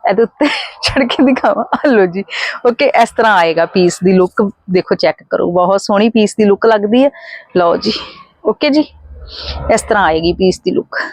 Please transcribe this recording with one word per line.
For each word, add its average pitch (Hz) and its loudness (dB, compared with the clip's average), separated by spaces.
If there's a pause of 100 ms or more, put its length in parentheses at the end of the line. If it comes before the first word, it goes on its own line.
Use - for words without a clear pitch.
ਇਹਦੇ 220 2
ਉੱਤੇ - -2
<laughs> - -6
ਚੜ੍ਹ - -2
ਕੇ 269 0
ਦਿਖਾਵਾਂ। 247 0
ਆਹ 269 -2
ਲਓ 214 4
ਜੀ, 185 -6 (420)
ਓਕੇ, 240 2 (160)
ਇਸ 233 0
ਤਰ੍ਹਾਂ 220 2
ਆਏਗਾ 165 2
ਪੀਸ 175 0
ਦੀ 185 4
ਲੁੱਕ। 185 0 (200)
ਦੇਖੋ, 180 0
ਚੈੱਕ - -2
ਕਰੋ, - -2
ਬਹੁਤ 180 2
ਸੋਹਣੀ 214 0
ਪੀਸ 214 0
ਦੀ 214 2
ਲੁੱਕ 202 2
ਲੱਗਦੀ 220 2
ਹੈ। 285 2 (480)
ਲਓ 170 2
ਜੀ, 185 -6 (540)
ਓਕੇ 254 -2
ਜੀ, 294 2 (920)
ਇਸ 220 0
ਤਰ੍ਹਾਂ 208 0
ਆਏਗੀ 165 0
ਪੀਸ 185 0
ਦੀ 185 -2
ਲੁੱਕ - -4 (180)